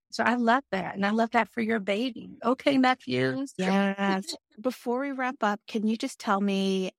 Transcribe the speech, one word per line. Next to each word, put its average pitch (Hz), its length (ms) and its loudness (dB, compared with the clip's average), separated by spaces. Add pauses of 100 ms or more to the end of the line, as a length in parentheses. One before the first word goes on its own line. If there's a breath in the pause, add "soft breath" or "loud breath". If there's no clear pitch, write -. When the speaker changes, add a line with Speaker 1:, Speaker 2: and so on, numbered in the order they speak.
(100)
Speaker 1:
so - 140 -4
I 226 100 4
love 240 380 2
that. 185 240 -4
And 196 100 -2
I 202 40 2
love 226 220 2
that 226 160 2
for - 120 -6
your 220 200 0
baby. 202 500 -4 (140)
Okay, 262 340 2
nephews. 262 800 0
Speaker 2:
Yes. 196 760 0 (120)
<laughs> - 140 -20
Before 247 400 -4
we 277 120 -4
wrap 262 300 -4
up, 202 260 0
can 214 180 -2
you 220 100 2
just - 220 -6
tell 202 220 0
me 196 580 0